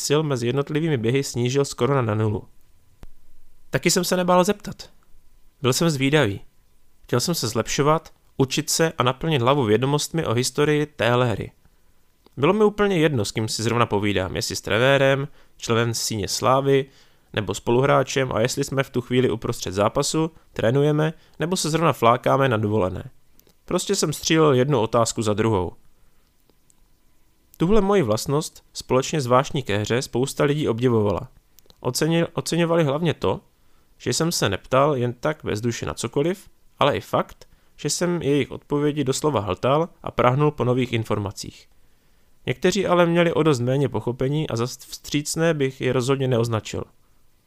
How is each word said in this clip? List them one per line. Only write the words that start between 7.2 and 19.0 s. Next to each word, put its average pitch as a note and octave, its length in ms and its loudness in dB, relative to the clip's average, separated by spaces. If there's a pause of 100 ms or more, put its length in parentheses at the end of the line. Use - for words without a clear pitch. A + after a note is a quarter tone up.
jsem E3+ 140 -2
se A#2+ 140 -4
zlepšovat, C#3 640 0 (240)
učit C3+ 340 -2
se D#3+ 280 0
a - 40 2
naplnit C3 400 0
hlavu C3+ 220 2
vědomostmi C#3 600 0
o A2+ 80 0
historii D3 520 0
téhle B2 440 0
hry. G#2+ 220 -6 (840)
Bylo C#3+ 160 2
mi G#3+ 120 2
úplně G#3 340 2
jedno, D3+ 260 2
s - 80 -10
kým A2 160 -4
si - 140 -6
zrovna A2+ 240 2
povídám, G2 500 -2
jestli - 200 -6
s - 40 -8
trenérem, C3+ 680 2 (280)
členem A#2 380 0
síně G#2 340 -4
slávy, C3+ 580 2 (460)
nebo G2 220 -4
spoluhráčem C3+ 800 0
a G#2+ 80 0
jestli B2+ 240 0
jsme C3+ 180 -4
v - 80 -6
tu B2+ 100 -2